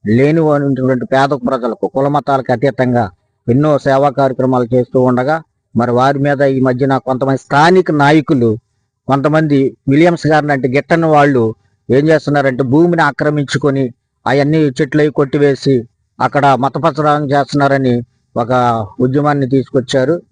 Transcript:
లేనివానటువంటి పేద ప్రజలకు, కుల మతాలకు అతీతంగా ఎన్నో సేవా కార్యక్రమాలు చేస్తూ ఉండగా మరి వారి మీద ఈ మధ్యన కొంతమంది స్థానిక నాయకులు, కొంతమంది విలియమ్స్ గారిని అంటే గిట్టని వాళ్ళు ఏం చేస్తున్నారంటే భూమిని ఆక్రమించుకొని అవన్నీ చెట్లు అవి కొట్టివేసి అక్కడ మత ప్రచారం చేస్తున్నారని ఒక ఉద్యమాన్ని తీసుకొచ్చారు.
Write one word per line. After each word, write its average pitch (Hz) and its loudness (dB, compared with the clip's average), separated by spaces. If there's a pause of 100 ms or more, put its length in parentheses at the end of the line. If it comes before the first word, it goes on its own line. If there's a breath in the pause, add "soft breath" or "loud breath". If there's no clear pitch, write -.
లేనివానటువంటి 135 0
పేద 135 0 (200)
ప్రజలకు, 113 -4
కుల 139 -2
మతాలకు 139 -2
అతీతంగా 120 -2 (380)
ఎన్నో 143 2
సేవా 139 0
కార్యక్రమాలు 127 -2
చేస్తూ 127 0
ఉండగా 127 0 (340)
మరి 120 0
వారి 135 0
మీద 139 -2
ఈ 135 2
మధ్యన 131 0
కొంతమంది 131 -2
స్థానిక 170 2
నాయకులు, 143 2 (500)
కొంతమంది 139 0 (120)
విలియమ్స్ 160 2
గారిని 147 0
అంటే 135 -2
గిట్టని 160 0
వాళ్ళు 143 2 (360)
ఏం 143 2
చేస్తున్నారంటే 143 0
భూమిని 160 2
ఆక్రమించుకొని 143 -2 (420)
అవన్నీ 143 0
చెట్లు 147 0
అవి 151 2
కొట్టివేసి 139 0 (360)
అక్కడ 139 0
మత 131 2 (100)
ప్రచారం 147 0
చేస్తున్నారని 139 0 (340)
ఒక 117 -4 (480)
ఉద్యమాన్ని 143 0
తీసుకొచ్చారు. 131 -2